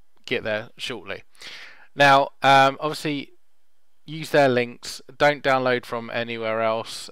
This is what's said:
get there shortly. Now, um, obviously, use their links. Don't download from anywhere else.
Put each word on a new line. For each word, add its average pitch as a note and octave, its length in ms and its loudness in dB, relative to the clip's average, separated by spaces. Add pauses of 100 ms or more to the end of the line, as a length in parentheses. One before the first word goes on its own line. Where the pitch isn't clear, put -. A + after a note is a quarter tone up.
(240)
get G#2+ 200 -4
there G#2+ 340 -6
shortly. G2 460 -12 (680)
Now, C#3 360 4 (100)
um, C#3 400 6
obviously, D3 520 -8 (720)
use D#3 240 -12
their C#3+ 180 4
links. B2 540 -4 (160)
Don't D3 240 2
download B2+ 420 0
from A#2 260 -8
anywhere A2+ 520 -4
else. A2+ 500 -4